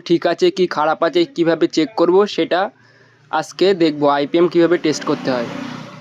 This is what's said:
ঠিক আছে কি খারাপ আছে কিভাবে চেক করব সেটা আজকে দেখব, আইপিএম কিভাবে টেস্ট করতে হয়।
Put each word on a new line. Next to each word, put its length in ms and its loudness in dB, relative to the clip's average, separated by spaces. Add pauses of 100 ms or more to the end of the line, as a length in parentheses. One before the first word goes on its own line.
ঠিক 220 0
আছে 240 0
কি 160 0
খারাপ 360 -2
আছে 220 0
কিভাবে 440 0
চেক 280 -2
করব 200 4 (100)
সেটা 340 -2 (720)
আজকে 440 -2
দেখব, 340 0
আইপিএম 400 2
কিভাবে 300 2
টেস্ট 260 -2
করতে 260 -4
হয়। 180 -4 (520)